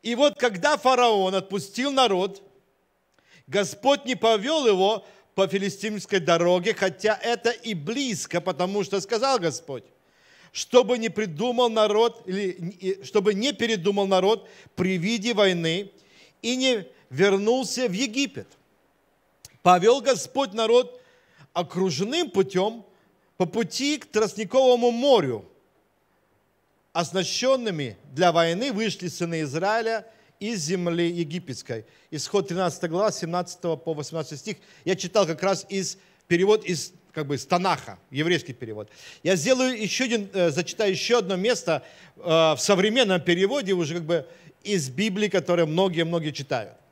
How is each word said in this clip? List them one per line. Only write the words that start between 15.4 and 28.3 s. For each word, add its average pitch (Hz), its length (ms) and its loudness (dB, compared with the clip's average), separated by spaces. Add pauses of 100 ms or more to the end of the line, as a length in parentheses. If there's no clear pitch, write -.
и 240 140 -2
не 254 320 0 (240)
вернулся 208 760 0
в 185 60 -2
Египет». 226 540 -4 (1120)
Повел 190 400 6
Господь 254 520 -2
народ – 233 440 0 (560)
окружным 185 760 -2
путем 196 560 -2 (500)
по 185 100 0
пути 262 520 -2
к - 80 -14
Тростниковому 233 840 2
морю. 226 540 2 (1500)
Оснащенными 180 1040 -2 (160)
для 170 180 4